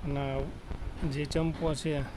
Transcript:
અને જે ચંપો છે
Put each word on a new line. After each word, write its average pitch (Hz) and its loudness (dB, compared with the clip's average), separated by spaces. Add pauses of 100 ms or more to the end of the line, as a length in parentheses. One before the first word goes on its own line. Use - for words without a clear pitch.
અને 139 0 (680)
જે 143 0
ચંપો 160 2
છે 147 0 (160)